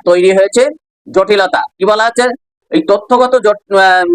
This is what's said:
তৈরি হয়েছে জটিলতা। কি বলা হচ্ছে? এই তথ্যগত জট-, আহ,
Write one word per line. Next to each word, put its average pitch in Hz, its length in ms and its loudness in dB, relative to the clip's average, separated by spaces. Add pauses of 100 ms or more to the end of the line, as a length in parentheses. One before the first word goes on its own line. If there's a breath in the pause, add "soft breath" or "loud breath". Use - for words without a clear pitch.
তৈরি 180 280 2
হয়েছে 196 300 0 (520)
জটিলতা। 190 460 0 (180)
কি 180 60 -4
বলা 214 220 0
হচ্ছে? 240 200 -2 (440)
এই 160 180 -2
তথ্যগত 247 460 0
জট-, 208 420 -2
আহ, 185 280 2 (100)